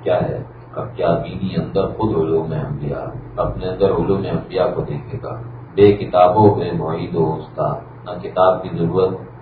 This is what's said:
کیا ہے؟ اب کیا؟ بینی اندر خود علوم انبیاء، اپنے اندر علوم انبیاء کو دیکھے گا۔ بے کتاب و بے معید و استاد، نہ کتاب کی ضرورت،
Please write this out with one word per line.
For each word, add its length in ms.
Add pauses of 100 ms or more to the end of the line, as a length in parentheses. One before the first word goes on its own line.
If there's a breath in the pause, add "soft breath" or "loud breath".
کیا 200
ہے؟ 200 (340)
اب 200
کیا؟ 260
بینی 340
اندر 300
خود 300
علوم 360
انبیاء، 520 (320)
اپنے 320
اندر 220
علوم 400
انبیاء 440
کو 60
دیکھے 420
گا۔ 200 (320)
بے 180
کتاب 440
و 180
بے 180
معید 440
و 160
استاد، 420 (300)
نہ 60 (120)
کتاب 400
کی 100
ضرورت، 380 (320)